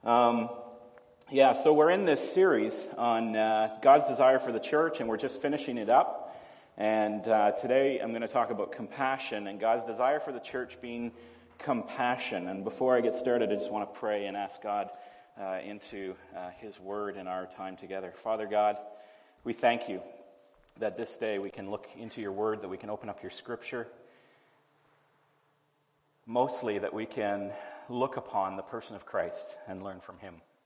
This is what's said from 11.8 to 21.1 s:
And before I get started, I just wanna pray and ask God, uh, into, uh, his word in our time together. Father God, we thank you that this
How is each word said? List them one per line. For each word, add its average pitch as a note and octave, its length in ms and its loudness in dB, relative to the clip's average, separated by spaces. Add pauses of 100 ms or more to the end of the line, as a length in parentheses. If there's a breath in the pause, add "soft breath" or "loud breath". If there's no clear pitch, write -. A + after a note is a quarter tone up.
And F#2+ 160 -8
before B2+ 320 2
I A#2 60 4
get A2+ 140 0
started, A#2 360 0
I G#2 40 0
just G2+ 140 -6
wanna G#2 140 -4
pray G#2 400 -4
and G2 100 -8
ask G2+ 280 -8
God, G#2 280 -4 (480 loud breath)
uh, F#2+ 240 -6
into, G2 540 -10 (180)
uh, F2+ 220 -10
his G#2 240 -16
word G2+ 380 -6
in F#2 80 -10
our F#2 180 -6
time F#2+ 320 -12
together. F#2+ 400 -10
Father A2 300 -2
God, G#2 320 4 (680 loud breath)
we A#2+ 80 -6
thank A#2 380 0
you F#2 100 -6 (800)
that G#2+ 180 -4
this A2+ 220 -10